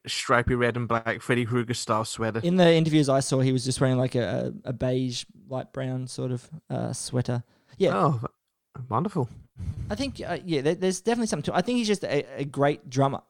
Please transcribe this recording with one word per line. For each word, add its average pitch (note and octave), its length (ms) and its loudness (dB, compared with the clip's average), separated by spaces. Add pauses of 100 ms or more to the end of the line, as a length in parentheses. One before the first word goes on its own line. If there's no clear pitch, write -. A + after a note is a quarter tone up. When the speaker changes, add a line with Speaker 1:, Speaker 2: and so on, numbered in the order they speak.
Speaker 1:
Stripy B2+ 480 2
red A#2+ 220 2
and A#2+ 120 -2
black, A2+ 340 -2
Freddy B2 220 0
Krueger A#2+ 300 -2
style A2+ 300 -2
sweater. A2 380 -4
Speaker 2:
In F3 140 2
the F3 160 8
interviews D#3 360 4
I C3+ 120 4
saw, C3+ 200 0
he C3 120 4
was B2+ 120 0
just C3 160 -2
wearing, C3 160 4
like, B2+ 200 0
a, A#2+ 360 -2 (120)
a, - 60 -8
a - 20 -6
beige, B2+ 520 -4 (240)
light B2+ 240 -8
brown B2+ 360 -6
sort B2+ 240 -6
of, B2 180 -8 (180)
uh, A#2+ 240 -4
sweater. B2 520 -2 (340)
Yeah. F3+ 180 4
Speaker 1:
Oh, D3+ 240 2 (680)
wonderful. C3+ 400 -2 (600)
Speaker 2:
I G#3 40 -2
think, C4 320 -6
uh, E3+ 180 -6
yeah, D#3+ 160 0
there, D3+ 140 2
there's F#3 260 0
definitely A#3 280 0
something D3 160 -2
to F3+ 80 0
it. D3+ 60 4
I F3+ 40 4
think B3 160 0
he's A#3 80 0
just G#3 160 2
a, C3 380 -2
a C#3 40 -2
great C#3+ 460 0
drummer, C3+ 400 2